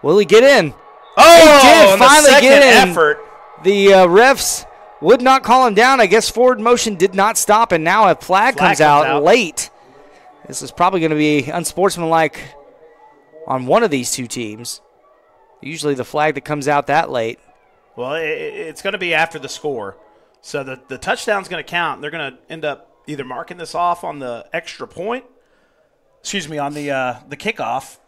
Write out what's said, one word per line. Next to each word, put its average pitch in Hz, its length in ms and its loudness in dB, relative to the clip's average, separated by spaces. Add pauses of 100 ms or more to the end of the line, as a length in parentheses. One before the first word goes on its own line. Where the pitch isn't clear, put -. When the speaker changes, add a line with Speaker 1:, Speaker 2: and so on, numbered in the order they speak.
Speaker 1:
Will 156 160 0
he 208 80 2
get 214 180 4
in? 240 300 2 (420)
Speaker 2:
Oh, 311 460 8
Speaker 1:
He 262 60 6
did - 260 6
Speaker 2:
on 202 60 0
the - 60 4
Speaker 1:
finally 285 260 6
Speaker 2:
second 262 180 6
Speaker 1:
get 269 340 6
in. 185 60 0
Speaker 2:
effort. 156 300 0 (440)
Speaker 1:
The, 196 300 4
uh, 185 140 6
refs 233 580 0 (340)
would 226 220 2
not 262 220 0
call 254 240 2
him 208 80 -2
down. 254 260 2
I 208 60 2
guess 202 220 0
forward 247 300 0
motion 226 360 -2
did 185 180 -2
not 202 240 0
stop, 220 340 0
and 160 120 -2
now 190 260 2
a 156 60 0
flag - 80 -20
Speaker 2:
Flag 214 340 0
Speaker 1:
comes 180 100 0 (120)
Speaker 2:
comes - 20 4
Speaker 1:
out 147 240 4
Speaker 2:
out. 139 180 -2
Speaker 1:
late. 196 460 0 (800)
This - 160 -14
is 131 80 -16
probably 180 300 -2
gonna 156 140 -2
be 151 360 -2
unsportsmanlike 170 880 -4 (1080)
on 127 200 -8
one 202 160 0
of 190 80 -4
these 127 200 -6
two 127 160 -10
teams. 113 540 -14 (800)
Usually 147 320 -8
the 127 120 -8
flag 151 280 -4
that 135 80 -12
comes 147 260 -10
out 143 200 -2
that 147 240 -2
late. 113 280 -8 (560)
Speaker 2:
Well, 127 200 -10
it, 165 80 -8
it, 156 320 -10
it's 160 260 -16
gonna 196 160 -8
be 180 160 -6
after 160 240 -4
the 131 120 -14
score. 113 480 -10 (440)
So 143 220 -10
the, 131 240 -16
the 131 100 -14
touchdown's 202 500 -6
gonna 170 160 -12
count. 156 380 -6
They're 147 80 -10
gonna 147 300 -12 (100)
end 156 160 -14
up - 240 -10 (160)
either 139 180 -12
marking 143 340 -14
this 160 180 -16
off 175 280 -6
on 160 160 -12
the 120 340 -14
extra 147 340 -14
point, 226 380 -12 (960)
excuse 180 260 -10
me, 156 120 -12
on 143 140 -8
the, 147 180 -10
uh, 127 240 -6 (120)
the 143 100 -16
kickoff 135 600 -10 (100)